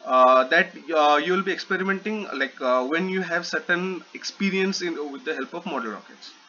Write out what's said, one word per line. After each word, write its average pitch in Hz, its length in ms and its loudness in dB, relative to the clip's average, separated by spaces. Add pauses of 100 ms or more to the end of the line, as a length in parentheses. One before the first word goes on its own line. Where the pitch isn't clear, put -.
uh, 127 400 6
that, 170 300 2 (200)
uh, 147 300 4
you 180 100 0
will 190 80 0
be 190 100 -4
experimenting, 196 800 -4
like, 135 260 -4
uh, 127 240 2
when 165 240 -2
you 185 120 -2
have 170 260 -4
certain 175 560 -4 (120)
experience 190 680 -2
in, 175 140 -4 (160)
with 131 120 -14
the 156 100 -4
help 135 200 -8
of 175 120 -8
model 123 260 -6
rockets. - 400 -18 (160)